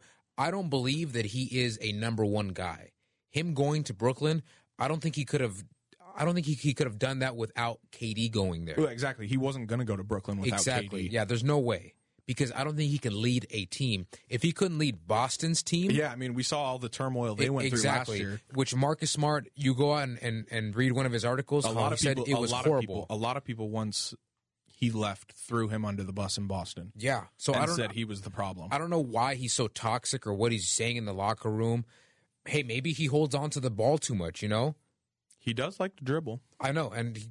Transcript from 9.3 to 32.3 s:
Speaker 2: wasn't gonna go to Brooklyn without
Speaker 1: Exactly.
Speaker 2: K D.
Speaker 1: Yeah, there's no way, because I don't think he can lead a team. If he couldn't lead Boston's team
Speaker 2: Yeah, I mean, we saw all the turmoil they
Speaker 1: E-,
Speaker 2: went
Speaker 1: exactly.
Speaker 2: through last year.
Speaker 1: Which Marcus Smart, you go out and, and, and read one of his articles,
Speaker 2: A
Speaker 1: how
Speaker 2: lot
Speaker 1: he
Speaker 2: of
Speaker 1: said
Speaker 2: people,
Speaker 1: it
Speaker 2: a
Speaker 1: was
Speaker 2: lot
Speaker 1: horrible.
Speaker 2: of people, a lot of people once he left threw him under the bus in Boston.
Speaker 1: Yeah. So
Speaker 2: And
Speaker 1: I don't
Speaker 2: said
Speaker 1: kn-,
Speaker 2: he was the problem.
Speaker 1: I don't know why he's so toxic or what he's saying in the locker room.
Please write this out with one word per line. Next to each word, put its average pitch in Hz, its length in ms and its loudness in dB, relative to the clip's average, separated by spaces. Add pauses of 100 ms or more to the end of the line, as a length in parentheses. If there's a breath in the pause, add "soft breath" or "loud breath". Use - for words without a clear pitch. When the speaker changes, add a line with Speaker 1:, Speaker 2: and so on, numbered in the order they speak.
Speaker 2:
wasn't 131 280 -2
gonna 120 200 0
go 107 100 0
to 95 80 -6
Brooklyn 101 340 -2
without 101 200 0
Speaker 1:
Exactly. 101 460 0
Speaker 2:
K 90 40 -2
D. 104 60 -4
Speaker 1:
Yeah, 110 100 4
there's 113 200 0
no 147 140 4
way, 117 360 0 (320)
because 127 260 0
I 135 120 -2
don't 151 120 -2
think 151 140 2
he 147 80 2
can 107 220 -2
lead 123 300 2
a 104 160 -4
team. 107 400 -2 (220 loud breath)
If 120 140 -2
he 165 100 2
couldn't 175 260 -2
lead 110 280 0
Boston's 127 560 0
team 180 280 2
Speaker 2:
Yeah, 147 200 2
I 117 60 -10
mean, 127 180 -4
we 127 80 0
saw 147 200 0
all 131 160 -2
the 123 100 -6
turmoil 120 460 -2
they 135 120 2
Speaker 1:
E-, 135 40 2
Speaker 2:
went 135 160 0
Speaker 1:
exactly. 123 520 2
Speaker 2:
through 98 120 -2
last 107 120 -6
year. - 120 -18
Speaker 1:
Which 131 200 2
Marcus 147 360 2
Smart, 147 460 2
you 131 180 4
go 147 200 4
out 147 100 0
and, 123 180 -6
and, 113 280 -2
and 107 260 -2
read 127 160 6
one 131 140 2
of 123 60 0
his 117 120 0
articles, 131 400 2
Speaker 2:
A 113 40 2
Speaker 1:
how 113 60 0
Speaker 2:
lot 117 140 4
Speaker 1:
he 151 60 2
Speaker 2:
of 147 60 -2
Speaker 1:
said 139 180 4
Speaker 2:
people, 131 140 0
Speaker 1:
it 131 40 4
Speaker 2:
a 120 40 2
Speaker 1:
was 117 120 0
Speaker 2:
lot 123 120 0
Speaker 1:
horrible. 151 140 6 (240)
Speaker 2:
of 80 60 -8
people, 110 80 -2
a - 0 -
lot 117 200 0
of 139 80 -6
people 110 260 -6
once 107 440 -2 (520)
he - 240 0
left 107 420 -4
threw 113 360 -2
him 107 160 -2
under 101 180 -2
the 95 100 -6
bus 98 260 -2
in 101 100 -4
Boston. 92 480 -6
Speaker 1:
Yeah. 113 280 0 (120)
So - 160 -2
Speaker 2:
And 131 100 2
Speaker 1:
I 151 40 2
don't 170 100 0
Speaker 2:
said 113 140 0
Speaker 1:
kn-, 101 60 -10
Speaker 2:
he 117 80 -2
was 104 180 -6
the 101 80 -10
problem. 95 420 -6
Speaker 1:
I 143 60 0
don't 165 120 -4
know 170 120 2
why 123 340 0
he's 123 160 -4
so 117 160 2
toxic 120 580 -2
or 104 80 0
what 113 180 4
he's 104 160 0
saying 120 280 0
in 117 80 -4
the 101 100 -4
locker 104 360 0
room. 113 340 2 (600 soft breath)